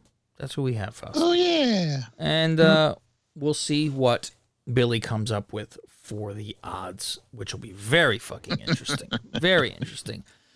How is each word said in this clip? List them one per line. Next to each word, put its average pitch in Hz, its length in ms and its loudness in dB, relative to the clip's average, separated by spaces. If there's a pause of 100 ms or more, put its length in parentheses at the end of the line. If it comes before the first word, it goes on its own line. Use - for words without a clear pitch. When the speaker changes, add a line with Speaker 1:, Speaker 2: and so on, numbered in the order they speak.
(380)
Speaker 1:
That's 139 160 -10
who 143 80 -4
we 127 120 0
have, 104 200 -6
Faust. - 260 -8
Speaker 2:
Oh, 339 120 4
yeah. 240 680 2 (160)
Speaker 1:
And, 160 420 2
Speaker 2:
Mm-hmm. 160 100 10
Speaker 1:
uh, 156 240 6 (400)
we'll 147 200 0
see 151 360 0
what 127 400 0 (420)
Billy 117 280 2
comes 110 320 -2
up 104 200 -4
with 107 240 -10 (120)
for 104 440 -10
the 104 300 -12
odds, 95 560 -8 (140)
which 107 200 -10
will - 80 -10
be - 120 -14
very 113 480 2
fucking - 400 -8
interesting. - 500 -4 (120)
Speaker 2:
<laughs> - 180 -20
Speaker 1:
Very 165 300 2
interesting. - 520 -10 (320)